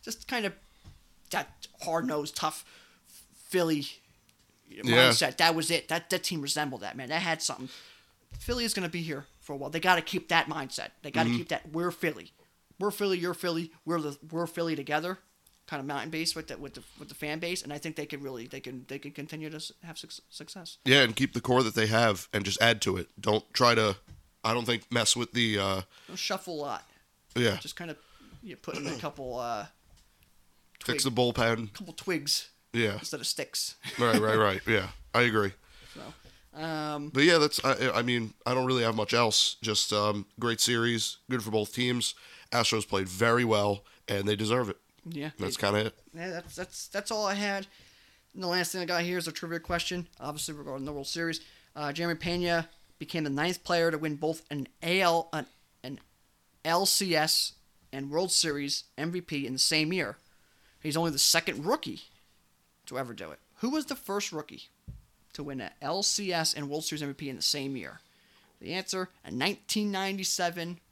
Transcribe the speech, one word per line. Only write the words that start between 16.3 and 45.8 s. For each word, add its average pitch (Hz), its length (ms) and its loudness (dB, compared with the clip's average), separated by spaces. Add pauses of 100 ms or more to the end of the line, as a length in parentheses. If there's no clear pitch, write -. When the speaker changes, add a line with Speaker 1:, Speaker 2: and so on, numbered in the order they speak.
Speaker 1:
with 160 140 -10
the, 127 80 -10
with 131 180 -14
the, 120 80 -16 (160)
with 147 120 -16
the 131 40 -18
fan 151 260 -6
base. 175 220 -4
And 143 100 -10
I 147 60 -8
think 156 180 -8
they 147 100 -8
can 143 160 -10
really, 127 240 -10
they 135 140 -12
can, 127 280 -14
they 139 100 -8
can 143 120 -14
continue 156 400 -10
to 156 60 -12
s-, - 160 -12 (120)
have 170 140 -14
suc-, - 320 -14
success. - 560 -16
Speaker 2:
Yeah, 135 160 8
and 113 120 2
keep 135 200 -2
the 120 80 -4
core 127 200 4
that 110 120 0
they 110 140 2
have 110 440 2
and 98 140 0
just 98 160 0
add 117 200 6
to 95 140 0
it. 87 120 -6 (120)
Don't - 320 2
try 120 220 6
to, 107 220 4 (460)
I 113 120 2
don't 120 100 0
think, 113 260 -2
mess 117 240 4
with 120 180 -4
the, 110 260 2
uh, 95 240 2 (260)
Speaker 1:
Don't 175 100 -12
shuffle 190 360 -6
a 147 80 -6
lot. 131 260 -8 (480)
Speaker 2:
Yeah. 120 220 4
Speaker 1:
Just - 180 -12
kind 170 140 -10
of, - 80 -12 (440)
you 180 140 -14
put - 220 -10
in - 80 -6
a 151 100 -4
couple, 127 420 -8
uh, 117 280 -4 (1160)
Speaker 2:
Fix 117 200 -2
Speaker 1:
twig-, 131 120 0
Speaker 2:
the 120 60 2
bullpen. 117 540 2
Speaker 1:
couple 165 180 -14
twigs - 560 -2 (240)
Speaker 2:
Yeah. 113 220 2
Speaker 1:
instead 127 260 -8
of - 60 -6
sticks. - 480 -4 (240)
Speaker 2:
Right, 117 220 6
right, 110 160 4
Speaker 1:
<laughs> - 20 6
Speaker 2:
right. 101 280 4
Yeah, 101 220 2 (260)
I 117 80 6
agree. 107 300 4 (420)
Speaker 1:
So, - 680 -18
um, 151 500 -6
Speaker 2:
But 139 140 6
yeah, 170 140 10
that's, 147 260 4
I, 127 260 2
I 113 120 2
mean, 120 300 0 (140)
I 123 80 2
don't 127 120 2
really 127 160 4
have 113 140 2
much 107 180 0
else. 117 480 4
Just, 107 300 0
um, 104 340 2 (140)
great 117 200 0
series, 117 580 2 (120)
good 123 140 0
for 110 60 -6
both 104 240 0
teams. 123 400 0 (360)
Astros 113 380 2
played 95 200 0
very 117 360 4
well, 104 400 2 (240)
and 101 180 -2
they 107 80 2
deserve 110 360 0
it. - 60 -6 (320)
Speaker 1:
Yeah, 143 300 -8
Speaker 2:
That's 98 180 -4
Speaker 1:
they - 100 -6
Speaker 2:
kinda 196 200 2